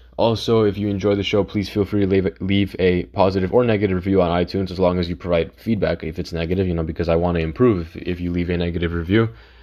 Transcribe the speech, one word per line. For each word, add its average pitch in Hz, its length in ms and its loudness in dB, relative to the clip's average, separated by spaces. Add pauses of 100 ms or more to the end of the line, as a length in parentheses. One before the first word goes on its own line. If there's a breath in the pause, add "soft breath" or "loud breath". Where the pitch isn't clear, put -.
(160 loud breath)
Also, 113 460 2
if 101 160 0
you 101 80 -2
enjoy 101 300 0
the 101 80 -2
show, 101 180 0
please 95 260 -4
feel 104 160 0
free 101 180 -2
to 98 40 2
leave, 92 340 0
leave 98 380 0
a 90 280 2
positive 95 460 2
or 123 120 4
negative 104 320 2
review 92 260 2
on 87 80 2
iTunes, 90 400 -2
as 87 80 -6
long 90 220 2
as 85 80 -2
you 87 80 -6
provide 85 380 -2
feedback 87 500 -2
if 82 160 -8
it's 82 120 -10
negative, 87 360 -2
you 87 60 -2
know, 82 100 -2
because 82 240 -4
I 82 80 2
wanna 87 240 0
improve 90 400 2
if, 82 160 -12
if 87 240 -8
you 87 100 -4
leave 87 180 -2
a 87 80 -2
negative 85 360 -2
review. 92 360 2 (340 soft breath)